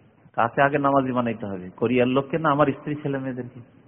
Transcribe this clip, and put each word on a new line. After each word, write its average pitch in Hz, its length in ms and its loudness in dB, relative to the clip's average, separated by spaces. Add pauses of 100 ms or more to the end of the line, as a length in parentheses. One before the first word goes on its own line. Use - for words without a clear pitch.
(320)
কাকে 117 300 2
আগে 143 160 4
নামাজি 139 340 2
বানাইতে 117 340 -2
হবে, 92 240 -8
কোরিয়ার 120 380 2
লোককে 135 300 0
না 160 120 0
আমার 143 160 4
স্ত্রী 139 280 -4
ছেলে 143 240 -4
মেয়েদেরকে? 127 420 -10 (280)